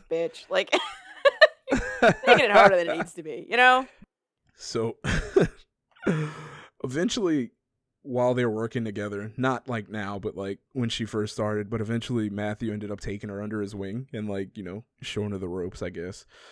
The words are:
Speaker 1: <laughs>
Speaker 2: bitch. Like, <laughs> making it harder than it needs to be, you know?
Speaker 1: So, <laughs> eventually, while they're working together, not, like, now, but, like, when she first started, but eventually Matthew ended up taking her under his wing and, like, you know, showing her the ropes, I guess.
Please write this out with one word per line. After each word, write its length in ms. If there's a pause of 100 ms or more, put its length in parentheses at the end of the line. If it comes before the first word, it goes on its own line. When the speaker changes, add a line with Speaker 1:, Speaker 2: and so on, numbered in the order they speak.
Speaker 1:
<laughs> 60
Speaker 2:
bitch. 380
Like, 220 (600)
<laughs> 400
making 720
it 60
harder 260
than 120
it 80
needs 160
to 100
be, 260
you 80
know? 280 (720)
Speaker 1:
So, 420 (1080)
<laughs> 80 (680)
eventually, 680 (500)
while 320
they're 160
working 360
together, 520
not, 300
like, 220
now, 300
but, 160
like, 240 (140)
when 160
she 160
first 280
started, 360
but 120
eventually 480
Matthew 440
ended 180
up 80
taking 300
her 120
under 200
his 140
wing 380
and, 160
like, 280
you 60
know, 200 (180)
showing 300
her 60
the 100
ropes, 340
I 80
guess. 360 (260)